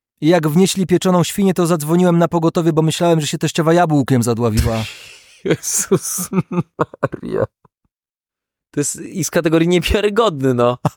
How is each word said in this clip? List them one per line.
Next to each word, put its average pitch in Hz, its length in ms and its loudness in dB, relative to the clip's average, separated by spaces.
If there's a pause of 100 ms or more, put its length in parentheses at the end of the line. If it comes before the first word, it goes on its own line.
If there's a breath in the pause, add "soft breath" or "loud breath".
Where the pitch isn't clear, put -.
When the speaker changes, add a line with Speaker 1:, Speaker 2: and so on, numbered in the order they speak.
(200)
Speaker 1:
i 151 80 0
jak 165 200 2
wnieśli 180 380 2
pieczoną 180 380 2
świnię, 196 300 0
to 175 120 0
zadzwoniłem 170 520 2
na 170 100 2
pogotowie, 165 440 0
bo 156 100 2
myślałem, 165 380 0
że 143 60 -4
się 151 120 -6
teściowa 165 340 0
jabłkiem 147 500 2
zadławiła”. 113 640 -2 (300)
Speaker 2:
<laughs> - 300 -20
Jezus - 880 -4 (200)
Maria. - 920 -6 (1300)
To 147 100 -6
jest - 200 -6
i 165 240 -8
z - 60 -8
kategorii 165 380 2
niewiarygodny, 180 880 0
no. 120 240 2 (180)